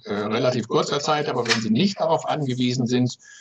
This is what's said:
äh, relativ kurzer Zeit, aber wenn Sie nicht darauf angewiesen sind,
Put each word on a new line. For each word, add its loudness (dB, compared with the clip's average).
äh, -6
relativ 0
kurzer 0
Zeit, 0
aber -2
wenn 2
Sie -4
nicht 2
darauf 0
angewiesen 0
sind, 0